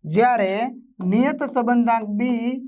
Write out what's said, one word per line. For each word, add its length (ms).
જ્યારે 480
નિયત 280
સંબંધાંક 520
બી 260